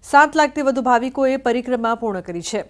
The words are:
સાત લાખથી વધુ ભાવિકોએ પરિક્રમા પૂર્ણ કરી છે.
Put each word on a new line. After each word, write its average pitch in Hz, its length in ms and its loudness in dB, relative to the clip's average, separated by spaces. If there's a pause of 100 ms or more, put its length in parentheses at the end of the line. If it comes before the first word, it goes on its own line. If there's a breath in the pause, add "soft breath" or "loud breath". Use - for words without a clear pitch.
સાત 294 320 4
લાખથી 302 260 2
વધુ 269 200 0
ભાવિકોએ 262 560 0
પરિક્રમા 240 580 -2
પૂર્ણ 214 240 -6
કરી 170 220 -10
છે. 208 280 -6